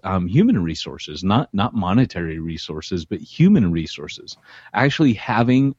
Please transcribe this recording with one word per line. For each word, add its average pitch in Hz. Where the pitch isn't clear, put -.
um, 92
human 147
resources, 78
not, 107
not 101
monetary 90
resources, 80
but 101
human 156
resources, -
actually 139
having 127